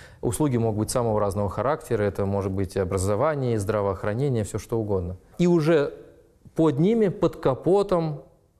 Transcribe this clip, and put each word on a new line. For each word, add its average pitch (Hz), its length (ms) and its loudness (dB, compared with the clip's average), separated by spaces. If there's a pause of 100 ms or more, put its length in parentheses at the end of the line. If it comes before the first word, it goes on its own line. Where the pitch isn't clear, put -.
(220)
Услуги 123 360 0
могут 110 220 0
быть 107 120 -2
самого 113 300 0
разного 101 280 0
характера. 113 540 -2
Это 101 220 -2
может 98 260 -2
быть 95 240 -4
образование, 104 840 0
здравоохранение, 107 840 -2
все - 160 -6
что - 180 -4
угодно. 95 380 -2 (220)
И 180 100 4
уже 160 460 4 (600)
под 156 260 2
ними, 214 280 4
под - 300 -2
капотом 165 880 0 (360)